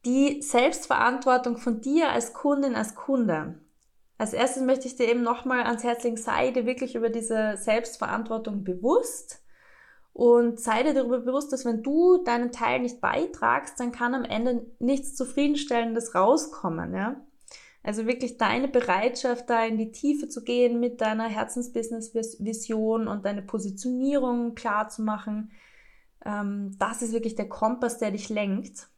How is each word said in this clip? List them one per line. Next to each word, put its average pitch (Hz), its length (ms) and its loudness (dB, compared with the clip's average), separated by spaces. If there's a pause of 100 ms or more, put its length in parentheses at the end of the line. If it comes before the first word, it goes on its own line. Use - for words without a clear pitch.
Die 277 360 2
Selbstverantwortung 247 1160 2
von 226 240 -2
dir 294 300 4
als 233 220 -2
Kundin, 277 420 2
als 214 200 -2
Kunde. 190 640 0 (580)
Als - 160 -4
erstes 262 300 0
möchte 262 240 2
ich 247 80 -10
dir 240 120 2
eben 240 160 2
nochmal 240 400 0
ans 226 200 -2
Herz 240 200 -2
legen, 233 140 0
sei 254 340 0
dir 240 140 0
wirklich 247 300 -4
über 226 140 0
diese 220 480 -2
Selbstverantwortung 220 1040 -2
bewusst 233 800 -2 (720)
und 240 460 6
sei 226 240 0
dir 302 100 4
darüber 254 260 2
bewusst, 262 320 -2
dass 262 140 -4
wenn 226 180 0
du 349 400 6
deinen 240 280 0
Teil 240 280 0
nicht 247 220 -4
beitragst, - 760 0
dann 240 120 -2
kann 240 220 -2
am 262 100 -2
Ende 233 420 -2 (140)
nichts 269 360 0
Zufriedenstellendes 247 1000 0
rauskommen, 180 800 2
ja. 214 260 -4 (680)
Also 214 220 -2
wirklich 247 300 -2
deine 233 320 2
Bereitschaft, 240 800 0
da 226 160 4
in 220 120 0
die 220 140 -2
Tiefe 294 380 -2
zu 233 160 -12
gehen 240 340 4
mit 240 220 -2
deiner 220 260 0
Herzensbusiness-Vision 220 1800 -4
und 202 160 -6
deine 202 160 -2
Positionierung 240 1120 -2
klar 214 320 -2
zu 220 140 -10
machen, 214 500 -4 (720)
ähm, 202 540 -6
das 220 220 -2
ist 226 100 -4
wirklich 226 240 -2
der 202 140 -4
Kompass, 233 480 -2
der 214 140 0
dich 202 180 -6
lenkt. 208 580 -4 (100)